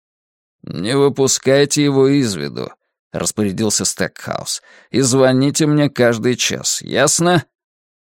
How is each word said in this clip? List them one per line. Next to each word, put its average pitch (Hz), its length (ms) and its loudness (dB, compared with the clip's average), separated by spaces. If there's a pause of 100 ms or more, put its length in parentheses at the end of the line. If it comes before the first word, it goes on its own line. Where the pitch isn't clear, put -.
(640)
«Не 95 340 -4
выпускайте 139 840 2
его 135 260 4
из 135 260 2
виду», 69 360 -8 (420)
распорядился 98 720 -2
Стекхаус. - 760 -6 (280)
«И 117 100 0
звоните 135 680 2
мне 151 220 2
каждый 117 480 0
час, - 460 -4
ясно?» 160 640 0 (600)